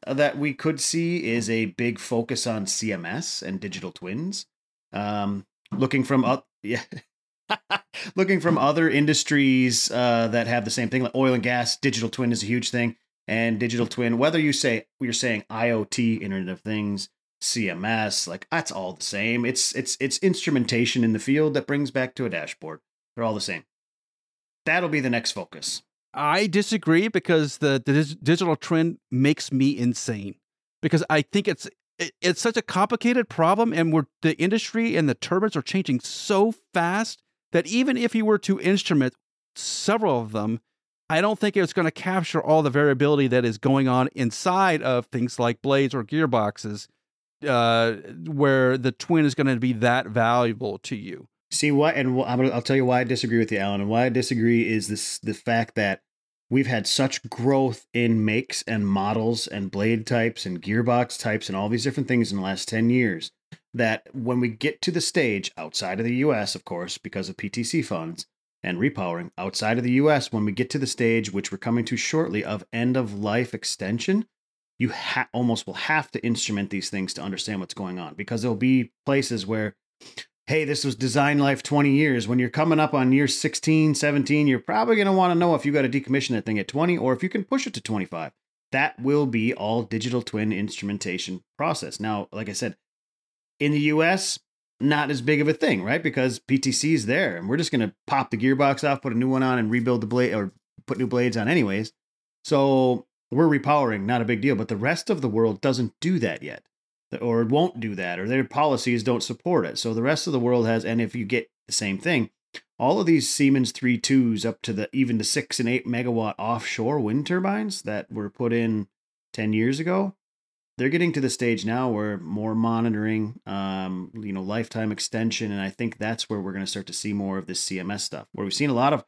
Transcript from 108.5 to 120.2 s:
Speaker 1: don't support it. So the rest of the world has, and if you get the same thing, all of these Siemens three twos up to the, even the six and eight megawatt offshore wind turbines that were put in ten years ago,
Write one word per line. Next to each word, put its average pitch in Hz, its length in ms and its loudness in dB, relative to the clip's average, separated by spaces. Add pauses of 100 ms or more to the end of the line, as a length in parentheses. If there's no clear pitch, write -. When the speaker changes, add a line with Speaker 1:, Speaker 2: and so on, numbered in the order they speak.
Speaker 1:
don't 117 200 0
support 135 420 -2
it. 67 140 -6
So 113 160 -4
the 113 80 -2
rest 151 240 0
of 143 80 -4
the 127 60 2
world 120 260 2
has, 113 180 0
and 117 160 0
if 110 140 -2
you 120 100 -4
get 113 240 -2 (180)
the 104 60 -10
same 98 240 -2
thing, 131 320 0 (500)
all 156 220 2
of 180 60 0
these 160 240 2
Siemens 139 420 4
three 123 240 0
twos 117 480 2
up 113 180 -4
to 113 120 -4
the, 104 180 -4
even 127 240 2
the 107 80 0
six - 340 -4
and 117 120 0
eight 127 160 0
megawatt 117 520 -2
offshore 117 640 -2
wind 123 260 0
turbines 196 560 -2
that 107 300 -8
were 107 160 -6
put 117 240 -2
in 113 360 0 (440)
ten 107 220 -2
years 127 260 2
ago, 190 340 0 (640)